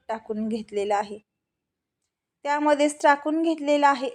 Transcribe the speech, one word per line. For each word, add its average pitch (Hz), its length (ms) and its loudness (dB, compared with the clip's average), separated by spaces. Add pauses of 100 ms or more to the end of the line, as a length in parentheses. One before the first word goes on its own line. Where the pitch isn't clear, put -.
टाकून 220 400 -6
घेतलेला 208 480 -4
आहे. 208 220 -4 (1300)
त्यामध्येच 294 600 0
टाकून 302 380 2
घेतलेला 294 460 2
आहे 269 280 0